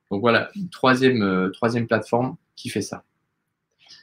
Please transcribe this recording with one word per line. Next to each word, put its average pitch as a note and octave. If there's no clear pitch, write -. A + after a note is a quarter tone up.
Donc G2+
voilà, A2+
une G3
troisième, B2+
euh, F#2
troisième A#2
plateforme A#2+
qui -
fait G#2
ça. -